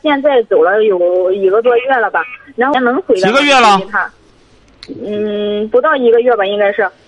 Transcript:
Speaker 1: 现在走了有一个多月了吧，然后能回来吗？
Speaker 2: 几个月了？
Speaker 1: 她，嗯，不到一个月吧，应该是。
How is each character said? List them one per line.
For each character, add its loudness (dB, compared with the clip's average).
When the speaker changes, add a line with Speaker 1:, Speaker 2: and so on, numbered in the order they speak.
Speaker 1:
现 0
在 2
走 0
了 2
有 0
一 0
个 2
多 2
月 0
了 -2
吧， -2
然 0
后 0
能 0
回 0
来 0
吗？ 0
Speaker 2:
几 4
个 2
月 2
了？ 4
Speaker 1:
她， -4
嗯， -6
不 2
到 0
一 2
个 4
月 2
吧， -2
应 -4
该 0
是。 -2